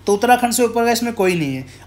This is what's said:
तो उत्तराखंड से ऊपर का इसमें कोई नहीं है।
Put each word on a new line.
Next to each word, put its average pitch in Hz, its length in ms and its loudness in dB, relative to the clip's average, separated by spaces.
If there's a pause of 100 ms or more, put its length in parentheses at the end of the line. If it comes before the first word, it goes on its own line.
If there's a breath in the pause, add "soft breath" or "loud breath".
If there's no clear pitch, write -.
तो 202 80 2
उत्तराखंड 240 380 2
से 240 120 0
ऊपर 233 200 0
का 233 60 2
इसमें 233 220 -2
कोई 190 220 0
नहीं 143 220 -4
है। 127 100 -12 (200 loud breath)